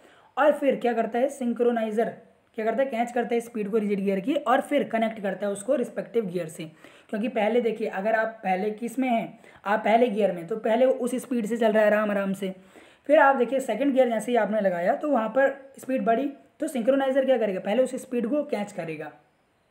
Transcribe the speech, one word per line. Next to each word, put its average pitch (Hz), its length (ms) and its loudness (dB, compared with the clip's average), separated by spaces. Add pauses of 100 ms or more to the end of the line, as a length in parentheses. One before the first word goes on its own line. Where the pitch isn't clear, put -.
(380)
और 294 160 6
फिर 269 240 2
क्या 240 160 0
करता 226 260 -2
है, 269 100 2
synchronizer 233 840 -2 (440)
क्या 214 80 -4
करता 226 180 0
है, 269 40 0
catch 240 240 -4
करता 240 240 -2
है 233 60 0
स्पीड 214 300 -6
को 226 60 0
rigid 208 220 0
gear 196 200 0
की 226 160 -2
और 262 260 2
फिर 277 240 0
connect 220 360 -2
करता 190 240 -4
है 202 60 -2
उसको 247 240 -2
respective 226 500 -4
gear 170 220 -6
से। 160 160 -14 (460)
क्योंकि 220 200 -4
पहले 226 320 0
देखिए, 220 280 -4
अगर 196 260 -2
आप 220 280 -2
पहले 190 280 -2
किस 226 280 -8
में 262 100 0
हैं, 226 300 -2 (260)
आप 208 140 0
पहले 226 300 4
gear 196 220 0
में, 170 160 -8
तो 226 100 -6
पहले 240 280 2
वो 262 100 4
उस 247 220 -4
speed 240 280 -4
से 226 120 -4
चल 220 140 4
रहा 214 120 4
है 208 60 6
आराम 208 220 2
आराम 196 220 -2
से। 190 200 -6 (560)
फिर 302 100 8
आप 277 160 8
देखिए 247 260 0
second 247 320 0
gear 254 160 4
जैसे 226 220 -2
ही 240 60 4
आपने 214 240 2
लगाया 185 340 0
तो 302 140 -4
वहाँ 220 200 0
पर 269 240 2 (240)
speed 262 280 -4
बढ़ी, 233 220 2 (320)
तो 311 80 -2
synchronizer 262 580 2
क्या 254 120 4
करेगा, 202 220 -2
पहले 208 240 0
उस 254 140 -2
speed 233 320 -4
को 277 160 0
catch 208 260 -6
करेगा, 156 400 -10 (600)